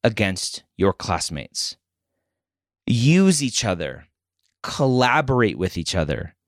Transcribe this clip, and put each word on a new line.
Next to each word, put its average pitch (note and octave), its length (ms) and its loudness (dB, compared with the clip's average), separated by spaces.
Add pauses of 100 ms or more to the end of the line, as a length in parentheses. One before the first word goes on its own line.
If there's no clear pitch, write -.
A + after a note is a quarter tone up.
against G#2 600 -2 (120)
your F#2+ 160 2
classmates. - 840 -6 (1080)
Use D3+ 560 4
each B2 220 -2
other. E2 440 -6 (540)
Collaborate B2+ 960 2
with F2+ 220 -4
each E2+ 160 -6
other. D2+ 420 -2 (120)